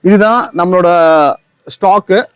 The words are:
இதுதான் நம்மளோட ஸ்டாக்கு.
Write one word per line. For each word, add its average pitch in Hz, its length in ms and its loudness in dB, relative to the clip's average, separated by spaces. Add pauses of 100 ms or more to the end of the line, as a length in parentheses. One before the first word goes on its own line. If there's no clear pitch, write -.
இதுதான் 208 560 0
நம்மளோட 180 320 0 (760)
ஸ்டாக்கு. 196 560 -2 (140)